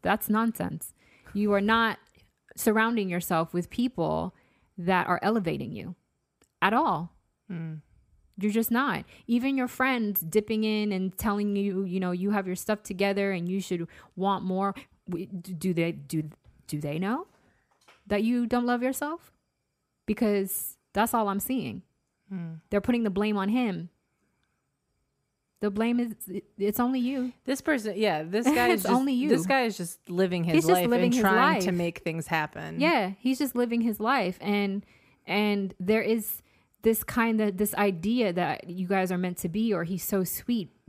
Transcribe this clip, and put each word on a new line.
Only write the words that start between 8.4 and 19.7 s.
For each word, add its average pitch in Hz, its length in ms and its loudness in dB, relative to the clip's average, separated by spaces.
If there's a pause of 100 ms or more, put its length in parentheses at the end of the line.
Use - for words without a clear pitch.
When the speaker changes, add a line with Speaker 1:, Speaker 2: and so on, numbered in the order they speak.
Speaker 1:
just 226 180 0
not. 240 340 0 (220)
Even 247 300 0
your 247 120 0
friends 247 520 0
dipping 214 440 0
in 214 280 0
and 185 240 -2
telling 208 400 -2
you, 196 280 -2
you 185 160 -4
know, 185 100 -2
you 180 220 -2
have 196 140 0
your 180 100 -4
stuff 208 260 -4
together 196 500 -2
and 175 160 -4
you 190 120 -2
should 170 280 -4 (260)
want 190 300 0
more. 190 300 -2 (340)
W-, 180 180 -6
d-, 180 280 -12
do 175 180 -2
they, 165 200 0
do, 151 320 -4 (420)
do 151 140 -6
they 147 180 -4
know 233 300 -4 (800)
that 202 160 0
you 240 220 0
don't 240 200 0
love 240 160 0
yourself? 294 500 -4 (760)